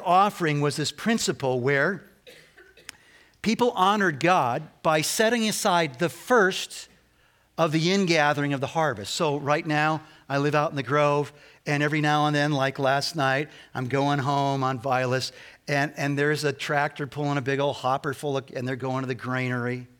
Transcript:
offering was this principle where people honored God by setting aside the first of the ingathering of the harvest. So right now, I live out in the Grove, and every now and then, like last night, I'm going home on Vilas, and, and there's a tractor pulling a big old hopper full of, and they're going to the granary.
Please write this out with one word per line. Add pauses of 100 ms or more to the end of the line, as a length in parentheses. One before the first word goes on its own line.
offering
was
this
principle
where (1300)
people
honored
God (140)
by
setting
aside
the
first (720)
of
the
ingathering
of
the
harvest.
So
right
now, (260)
I
live
out
in
the
Grove, (320)
and
every
now
and
then,
like
last
night, (240)
I'm
going
home
on
Vilas, (360)
and,
and
there's
a
tractor
pulling
a
big
old
hopper
full
of, (100)
and
they're
going
to
the
granary. (120)